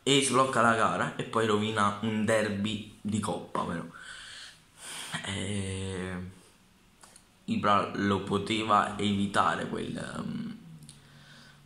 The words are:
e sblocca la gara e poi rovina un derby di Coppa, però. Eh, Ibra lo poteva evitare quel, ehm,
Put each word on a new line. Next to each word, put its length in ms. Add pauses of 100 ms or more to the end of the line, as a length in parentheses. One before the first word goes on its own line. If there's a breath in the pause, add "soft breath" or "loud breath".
e 180
sblocca 400
la 140
gara 400
e 80
poi 240
rovina 540
un 240
derby 760
di 200
Coppa, 420
però. 220 (1400 loud breath)
Eh, 1040 (1120 soft breath)
Ibra 500
lo 280
poteva 760
evitare 680
quel, 280
ehm, 640 (1080 loud breath)